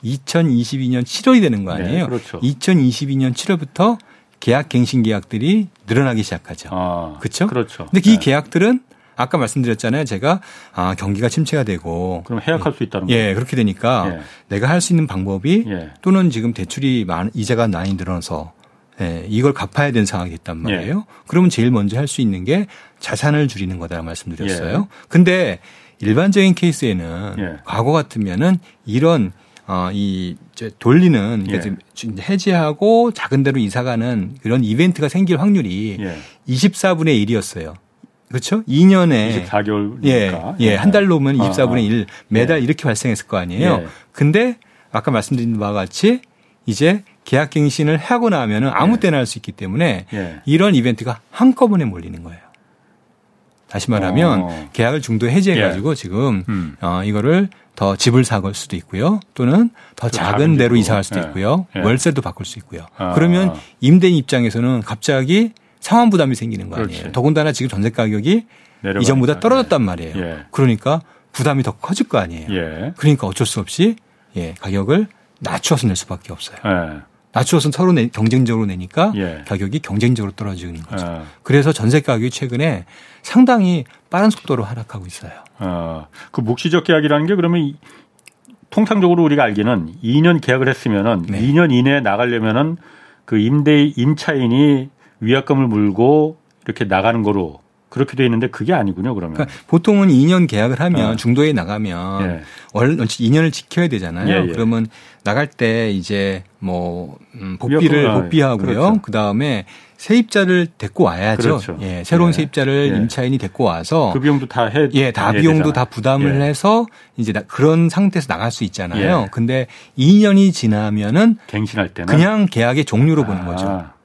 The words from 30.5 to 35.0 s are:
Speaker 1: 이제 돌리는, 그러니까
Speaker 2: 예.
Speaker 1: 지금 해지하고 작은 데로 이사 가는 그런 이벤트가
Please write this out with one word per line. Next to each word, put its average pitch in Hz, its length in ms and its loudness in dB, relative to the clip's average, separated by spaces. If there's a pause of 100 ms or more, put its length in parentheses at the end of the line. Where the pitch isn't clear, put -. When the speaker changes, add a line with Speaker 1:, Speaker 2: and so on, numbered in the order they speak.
Speaker 1:
이제 113 260 -12
돌리는, 117 680 4
그러니까 92 260 -4
Speaker 2:
예. 92 60 -6 (180)
Speaker 1:
지금 107 260 -10
해지하고 196 920 0
작은 135 300 -2
데로 135 160 0
이사 113 240 -2
가는 117 600 -4
그런 123 200 0
이벤트가 147 460 2